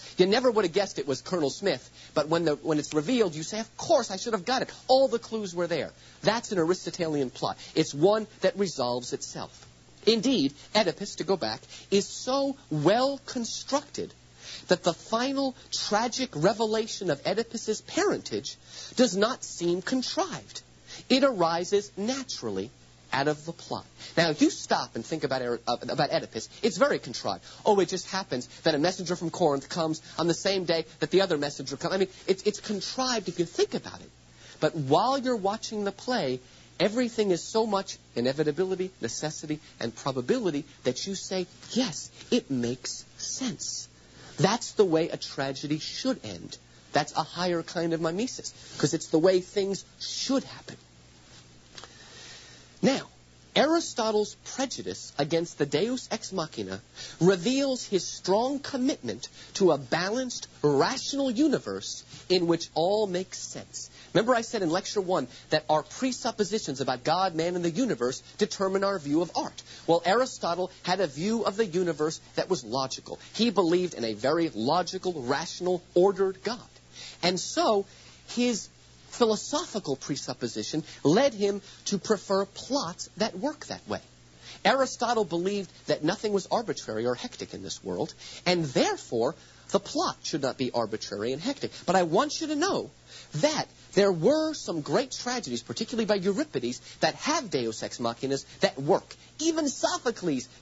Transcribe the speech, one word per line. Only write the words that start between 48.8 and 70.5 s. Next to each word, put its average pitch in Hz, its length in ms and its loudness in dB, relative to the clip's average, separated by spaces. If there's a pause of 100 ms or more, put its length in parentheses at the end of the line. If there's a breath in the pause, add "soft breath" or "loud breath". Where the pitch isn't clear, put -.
it's - 140 -4
the 165 100 4
way 185 220 6
things 196 440 -2 (140)
should - 460 -2
happen. - 320 -16 (2000 loud breath)
Now, 254 280 2 (480)
Aristotle's 220 880 2
prejudice 113 720 -6
against 165 400 0
the 147 80 2
Deus 214 460 0
Ex - 180 -6
Machina 113 500 -6 (380 loud breath)
reveals 247 680 4
his 175 220 -2
strong 240 540 0
commitment 247 680 -4 (260 loud breath)
to 185 180 6
a 139 60 2
balanced, 190 680 -2 (160)
rational 214 680 2
universe 208 760 0 (240 loud breath)
in 185 180 4
which 165 280 2
all 202 340 2
makes 185 320 -4
sense. - 500 -12 (240 loud breath)
Remember 226 180 6
I 233 100 2
said 226 200 -4
in 165 80 2
lecture 196 300 0
one 175 260 0 (240 loud breath)
that 156 180 2
our 151 140 4
presuppositions 214 1000 -2
about 123 220 -2
God, 180 320 2
man, 165 220 0
and 175 80 -2
the 170 60 2
universe 151 520 0 (160 loud breath)
determine 196 460 0
our 196 160 0
view 147 220 2
of 170 120 -6
art. - 260 -4 (280 loud breath)
Well, 170 160 6
Aristotle 185 680 2 (140 loud breath)